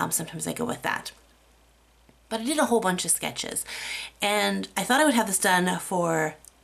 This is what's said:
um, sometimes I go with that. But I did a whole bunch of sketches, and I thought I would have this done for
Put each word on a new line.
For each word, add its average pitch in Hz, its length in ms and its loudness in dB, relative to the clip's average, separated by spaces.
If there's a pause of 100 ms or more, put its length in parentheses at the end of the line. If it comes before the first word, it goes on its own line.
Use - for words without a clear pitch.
um, 165 120 -2
sometimes 160 340 -6
I 165 60 -4
go - 120 -4
with - 180 -6
that. - 280 -4 (1200)
But 220 120 -2
I 226 40 -6
did 294 140 0
a 277 80 4
whole 233 120 4
bunch 185 260 0
of 165 60 0
sketches, - 540 -4 (580)
and 202 540 0
I 196 80 -2
thought 254 160 4
I 311 40 6
would 285 100 6
have 220 120 4
this 190 140 0
done 180 400 4
for 165 560 0 (280)